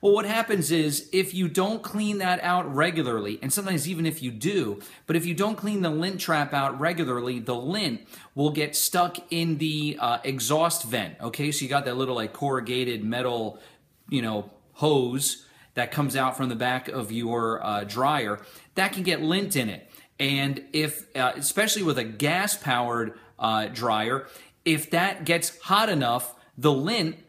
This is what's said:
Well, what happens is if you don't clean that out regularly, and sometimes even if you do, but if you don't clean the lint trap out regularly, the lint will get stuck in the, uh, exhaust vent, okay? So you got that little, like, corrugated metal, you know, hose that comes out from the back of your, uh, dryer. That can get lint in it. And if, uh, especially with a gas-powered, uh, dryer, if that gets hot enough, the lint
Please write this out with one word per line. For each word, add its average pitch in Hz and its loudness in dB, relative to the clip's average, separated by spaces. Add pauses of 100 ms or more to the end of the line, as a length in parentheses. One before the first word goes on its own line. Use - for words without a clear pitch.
Well, 202 6
what 214 4
happens 214 0
is 151 0
if 185 2
you 175 0
don't 196 0
clean 208 -2
that 180 2
out 175 0
regularly, 127 0
and 131 -2
sometimes 185 -2
even 165 -2
if 160 -2
you 127 -6
do, 117 -2 (260)
but 156 0
if 165 2
you 175 -2
don't 202 0
clean 208 -2
the 170 2
lint 175 -2
trap 151 0
out 139 0
regularly, 131 -2
the 120 -4
lint 143 -2 (340)
will 143 2
get 147 -2
stuck 175 2 (140)
in 165 0
the, 151 -2
uh, 120 0
exhaust 135 2
vent, 110 -4
okay? 147 -4
So 143 -2
you 131 -6
got 139 0
that 123 -2
little, 127 0
like, 107 -4
corrugated 123 -2
metal, 117 -2 (480)
you 131 0
know, 110 -4 (220)
hose 139 0 (280)
that 120 -2
comes 139 0
out 131 6
from 131 0
the 120 -2
back 127 0
of 113 -4
your, 117 0
uh, 104 0
dryer. 113 0 (340)
That 190 2
can 185 -4
get 160 0
lint 180 0
in 123 0
it. 92 -10 (320)
And 139 0 (120)
if, 151 -2 (100)
uh, 127 2
especially 208 0
with 156 2
a 123 -2
gas-powered, 120 0 (240)
uh, 110 2
dryer, 117 0 (400)
if 156 0
that 180 0
gets 165 0
hot 208 4
enough, 123 0 (240)
the 143 6
lint 160 0 (120)